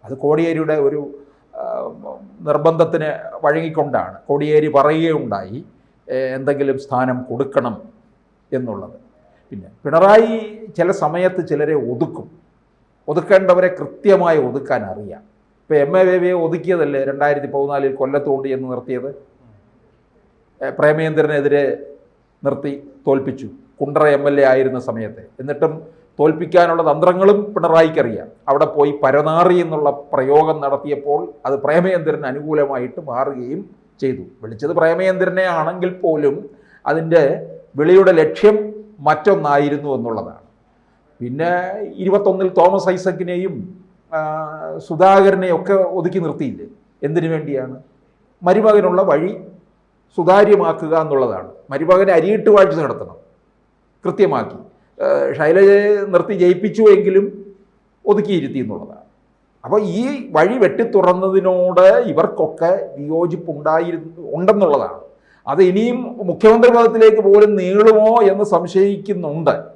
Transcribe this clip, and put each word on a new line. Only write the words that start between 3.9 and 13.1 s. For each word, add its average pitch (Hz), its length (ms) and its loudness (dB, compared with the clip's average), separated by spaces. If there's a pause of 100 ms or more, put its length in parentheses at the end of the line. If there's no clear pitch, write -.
കോടിയേരി 151 400 0
പറയുകയുണ്ടായി, 143 960 -2 (460)
ഏ, 131 80 -4 (180)
എന്തെങ്കിലും 135 440 -2
സ്ഥാനം 127 500 -4
കൊടുക്കണം 127 520 -4 (720)
എന്നുള്ളത്. 110 440 -10 (520)
പിന്നെ - 180 -18 (160)
പിണറായി 214 800 2 (120)
ചില 170 140 0
സമയത്ത് 175 560 -2
ചിലരെ 151 260 -2
ഒതുക്കും. 120 580 -6 (760)
ഒതുക്കേണ്ടവരെ 180 720 2